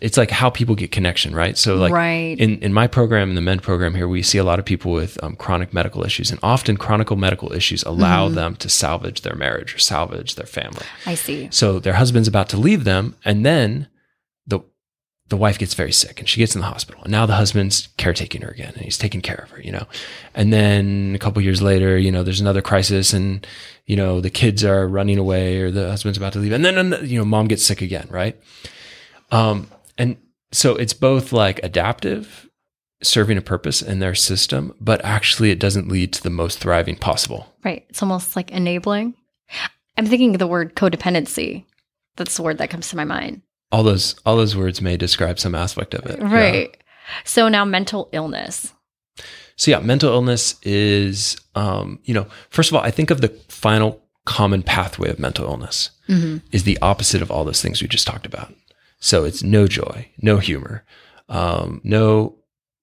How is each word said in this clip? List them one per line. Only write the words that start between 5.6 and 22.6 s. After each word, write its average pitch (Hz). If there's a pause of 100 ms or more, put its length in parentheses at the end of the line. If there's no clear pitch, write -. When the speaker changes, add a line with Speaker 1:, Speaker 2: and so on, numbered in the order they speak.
Speaker 1:
medical 90
issues, -
and -
often 113
chronic 107
medical 95
issues -
allow 90
Speaker 2:
Mm-hmm. 85
Speaker 1:
them 82
to -
salvage -
their -
marriage -
or -
salvage -
their -
family. - (220)
Speaker 2:
I 175
see. 143
Speaker 1:
So 95
their 92
husband's 120
about 104
to 98
leave 156
them, 98
and 104
then 139 (580)
the, 98 (720)
the 101
wife 104
gets 92
very -
sick, -
and -
she -
gets 110
in 98
the 98
hospital, -
and -
now 107
the 107
husband's 98
caretaking -
her -
again, -
and -
he's -
taking 98
care -
of -
her, -
you 90
know? 95 (480)
And 107
then 101
a 101
couple 104
years 95
later, 95
you 95
know, 90
there's 92
another 98